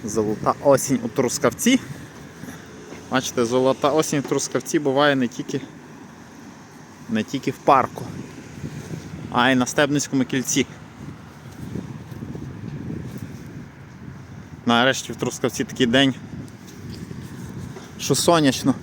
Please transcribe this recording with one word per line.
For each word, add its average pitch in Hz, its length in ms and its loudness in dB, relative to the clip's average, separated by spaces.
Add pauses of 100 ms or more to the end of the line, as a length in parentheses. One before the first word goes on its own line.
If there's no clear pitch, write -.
Золота 107 460 0 (100)
осінь 139 400 6
у 117 40 -4
Трускавці. 123 720 2 (1300)
Бачите, 127 340 0
золота 127 440 4
осінь 156 300 2
у - 20 0
Трускавці 139 580 -2
буває 143 360 4
не 127 120 2
тільки, 139 340 -4 (1500)
не 110 140 2
тільки 135 280 -2
в - 60 -12
парку, - 460 4 (1300)
а 123 180 6
й 131 60 6
на 127 100 4
Стебницькому 139 600 2
кільці. 127 400 0 (4000)
Нарешті 120 480 4
в - 20 -6
Трускавці 123 480 -2
такий 131 220 2
день, 127 300 4 (1800)
що - 160 2
сонячно. 139 680 4